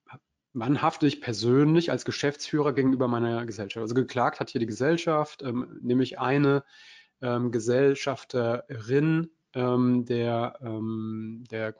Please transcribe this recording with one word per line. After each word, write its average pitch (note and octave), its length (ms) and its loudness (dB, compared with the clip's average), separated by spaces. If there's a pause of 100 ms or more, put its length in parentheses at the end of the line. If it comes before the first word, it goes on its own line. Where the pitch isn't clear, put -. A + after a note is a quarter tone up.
(540)
wann B2+ 280 -2
hafte D#3 260 2
ich C#3 140 0
persönlich C#3 680 4
als B2+ 120 -2
Geschäftsführer C#3+ 720 -2
gegenüber C3 340 2
meiner A#2 380 0
Gesellschaft? G#2+ 360 -8
Also A2+ 140 -4
geklagt B2+ 460 0
hat - 80 -4
hier - 100 -4
die A2+ 60 0
Gesellschaft, D3+ 800 0
ähm, B2+ 380 -8
nämlich B2+ 380 0
eine, C#3 460 2 (560)
ähm, A#2+ 300 -2
Gesellschafterin, B2+ 1800 0 (240)
ähm, B2 520 2
der, A#2+ 560 -2
ähm, A2 880 -8
der A2 300 -6